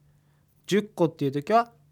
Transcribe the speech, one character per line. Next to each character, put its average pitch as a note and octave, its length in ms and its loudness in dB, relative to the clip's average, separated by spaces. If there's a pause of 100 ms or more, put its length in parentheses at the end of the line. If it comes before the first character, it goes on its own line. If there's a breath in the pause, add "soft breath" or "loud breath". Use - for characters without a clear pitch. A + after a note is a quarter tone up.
(680)
十 G3+ 160 0
個 F#3 220 -2
っ D3+ 100 -4
て - 80 -6
い C#3 60 -2
う - 20 -2
時 C#3+ 220 -4
は A#3 180 2 (200)